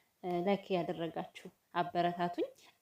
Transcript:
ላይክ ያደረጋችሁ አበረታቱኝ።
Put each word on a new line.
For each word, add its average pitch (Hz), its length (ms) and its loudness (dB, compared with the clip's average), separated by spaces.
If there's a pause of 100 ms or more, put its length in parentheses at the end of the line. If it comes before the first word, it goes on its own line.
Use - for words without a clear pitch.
(420)
ላይክ 196 280 2
ያደረጋችሁ 165 760 -2 (280)
አበረታቱኝ። 175 760 2 (340)